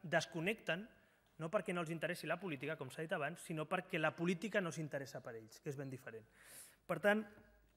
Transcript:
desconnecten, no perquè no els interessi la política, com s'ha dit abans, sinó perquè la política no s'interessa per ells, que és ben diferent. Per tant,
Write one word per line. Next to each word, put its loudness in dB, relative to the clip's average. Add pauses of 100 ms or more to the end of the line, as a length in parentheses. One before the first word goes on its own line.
desconnecten, 0 (560)
no -2
perquè 2
no 2
els -2
interessi -2
la 2
política, -4
com -6
s'ha -6
dit -2
abans, -2
sinó -2
perquè 0
la 4
política 2
no 0
s'interessa -4
per -8
ells, -12
que -6
és -6
ben -4
diferent. -10 (600)
Per 2
tant, 8 (540)